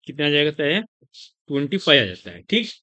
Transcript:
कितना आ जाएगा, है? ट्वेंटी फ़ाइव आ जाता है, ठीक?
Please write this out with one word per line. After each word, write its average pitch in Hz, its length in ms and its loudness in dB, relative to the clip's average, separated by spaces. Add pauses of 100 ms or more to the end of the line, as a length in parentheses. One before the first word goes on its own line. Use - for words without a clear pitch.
कितना 147 180 -4
आ 147 40 2
जाएगा, 147 340 0
है? 165 180 0 (640)
ट्वेंटी 143 300 -2
फ़ाइव 143 260 4
आ - 20 2
जाता 90 260 -10
है, 87 120 -18
ठीक? 220 280 -4 (120)